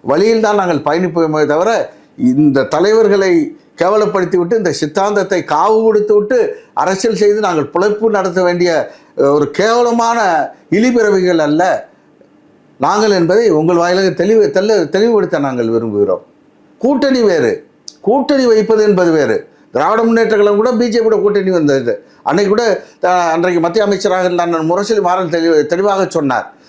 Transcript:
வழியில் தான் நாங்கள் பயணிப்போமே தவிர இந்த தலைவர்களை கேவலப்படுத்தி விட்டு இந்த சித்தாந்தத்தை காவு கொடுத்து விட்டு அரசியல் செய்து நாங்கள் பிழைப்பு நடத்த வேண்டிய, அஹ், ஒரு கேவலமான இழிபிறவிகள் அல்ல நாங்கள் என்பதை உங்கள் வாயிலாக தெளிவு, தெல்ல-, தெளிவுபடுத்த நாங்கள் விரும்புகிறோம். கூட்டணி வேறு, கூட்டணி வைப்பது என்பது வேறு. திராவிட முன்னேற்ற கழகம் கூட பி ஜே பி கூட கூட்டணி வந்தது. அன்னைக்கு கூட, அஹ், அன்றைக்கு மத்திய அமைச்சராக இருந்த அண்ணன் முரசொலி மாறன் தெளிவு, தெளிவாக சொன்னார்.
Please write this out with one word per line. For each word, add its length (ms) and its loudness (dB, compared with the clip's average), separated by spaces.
வழியில் 380 2
தான் 160 0
நாங்கள் 220 0
பயணிப்போமே 680 -2
தவிர 240 0
இந்த 460 2
தலைவர்களை 680 2
கேவலப்படுத்தி 600 0
விட்டு 200 0
இந்த 160 -2
சித்தாந்தத்தை 720 -2
காவு 380 0
கொடுத்து 320 2
விட்டு 220 0
அரசியல் 420 -2
செய்து 240 0
நாங்கள் 260 -2
பிழைப்பு 440 -2
நடத்த 320 -2
வேண்டிய, 280 0
அஹ், 140 2
ஒரு 200 0
கேவலமான 680 0
இழிபிறவிகள் 680 2
அல்ல 240 0
நாங்கள் 300 0
என்பதை 400 2
உங்கள் 260 0
வாயிலாக 340 0
தெளிவு, 440 0
தெல்ல-, 340 0
தெளிவுபடுத்த 500 0
நாங்கள் 300 -2
விரும்புகிறோம். 560 -2
கூட்டணி 420 0
வேறு, 300 2
கூட்டணி 460 0
வைப்பது 380 2
என்பது 260 2
வேறு. 260 2
திராவிட 300 0
முன்னேற்ற 340 2
கழகம் 200 2
கூட 160 0
பி 160 0
ஜே 100 -2
பி 60 0
கூட 120 2
கூட்டணி 340 0
வந்தது. 420 0
அன்னைக்கு 280 0
கூட, 140 0
அஹ், 280 0
அன்றைக்கு 300 0
மத்திய 240 0
அமைச்சராக 400 -2
இருந்த 180 0
அண்ணன் 280 -2
முரசொலி 300 -2
மாறன் 300 -2
தெளிவு, 360 2
தெளிவாக 420 -2
சொன்னார். 380 -2